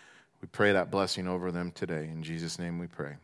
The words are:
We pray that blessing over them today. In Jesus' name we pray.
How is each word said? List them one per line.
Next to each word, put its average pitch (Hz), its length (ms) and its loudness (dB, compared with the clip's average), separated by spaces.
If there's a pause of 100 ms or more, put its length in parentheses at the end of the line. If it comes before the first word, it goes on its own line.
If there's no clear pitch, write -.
(420)
We 85 60 -14
pray 104 240 6
that 92 180 6
blessing 95 380 0
over 90 240 0
them 87 200 -2
today. 80 340 -4
In 80 180 -6
Jesus' 82 340 -4
name 85 220 -4
we 87 80 -6
pray. 73 360 -8